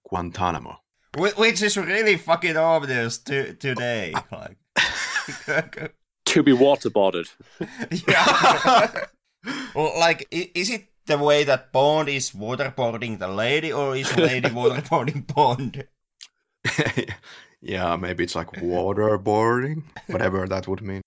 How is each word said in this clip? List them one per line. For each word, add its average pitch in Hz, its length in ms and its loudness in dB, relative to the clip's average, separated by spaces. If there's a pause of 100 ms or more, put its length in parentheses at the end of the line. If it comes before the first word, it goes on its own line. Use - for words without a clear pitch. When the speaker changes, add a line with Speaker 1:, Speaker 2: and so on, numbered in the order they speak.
Speaker 1:
Guantanamo." 87 720 -6 (380)
Speaker 2:
Wh-, 196 200 -2
which 220 240 2
is 202 160 0
really 196 400 0
fucking 165 400 0
obvious 139 600 2
to-, 139 340 -4
today. 117 680 -4
<laughs> - 120 -12
Like, - 260 -14 (180)
<laughs> - 1160 -4 (320)
Speaker 3:
To - 180 4
be 139 100 6
waterboarded. 104 760 4 (320)
Speaker 2:
<laughs> - 480 -8
Yeah. 220 1000 4 (680)
Well, 156 240 0
like, 165 340 2
i-, 175 220 -6
is 180 140 -2
it 226 180 -8 (180)
the 147 120 0
way 147 280 4
that 135 260 0
Bond 147 380 2
is 135 220 -4
waterboarding 117 880 -4
the 90 80 -6
lady, 131 460 -2
or 139 220 -2
is 135 220 -4
lady 131 320 2
<laughs> 117 120 -6
waterboarding 127 720 0
Bond? 131 540 0 (800)
Speaker 1:
<laughs> - 420 -2 (560)
Yeah, 90 320 -2
maybe 87 280 -4
it's 87 120 -4
like 82 180 -6
waterboarding, 107 1300 0 (240)
whatever 95 400 -2
that 95 200 -6
would 95 140 -6
mean. 98 240 -10